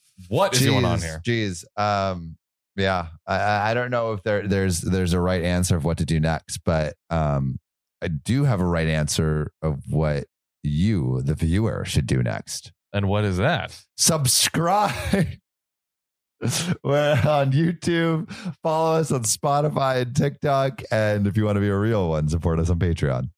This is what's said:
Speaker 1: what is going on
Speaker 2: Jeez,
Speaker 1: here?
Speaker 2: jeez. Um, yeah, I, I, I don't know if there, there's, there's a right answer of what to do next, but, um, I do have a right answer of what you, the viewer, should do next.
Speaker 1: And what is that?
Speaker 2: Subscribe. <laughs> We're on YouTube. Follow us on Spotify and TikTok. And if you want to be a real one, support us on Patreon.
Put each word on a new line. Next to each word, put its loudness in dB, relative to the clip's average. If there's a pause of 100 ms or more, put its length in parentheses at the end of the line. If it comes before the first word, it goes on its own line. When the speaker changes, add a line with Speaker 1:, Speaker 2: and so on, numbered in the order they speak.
(300)
Speaker 1:
what 2
is 4
going 2
on 2
Speaker 2:
Jeez, -4
Speaker 1:
here? -8
Speaker 2:
jeez. -2 (180)
Um, -2 (380)
yeah, 0 (200)
I, 0
I, 0
I 2
don't -2
know -2
if -8
there, -2
there's, 0
there's 0
a 2
right 0
answer 0
of -2
what 0
to 0
do 0
next, -2
but, 0 (140)
um, -2 (420)
I -4
do -2
have 2
a 2
right 0
answer 0 (100)
of -4
what 0 (360)
you, 0
the -2
viewer, 0
should 0
do 0
next. -8 (200)
Speaker 1:
And -2
what 2
is 0
that? -2 (140)
Speaker 2:
Subscribe. 2 (180)
<laughs> 2 (1600)
We're 2
on 2
YouTube. 0 (320)
Follow 2
us 0
on -2
Spotify 0
and -4
TikTok. 0
And 2
if 2
you 2
want 2
to 2
be 2
a 2
real 2
one, 0
support 0
us 0
on 2
Patreon. 0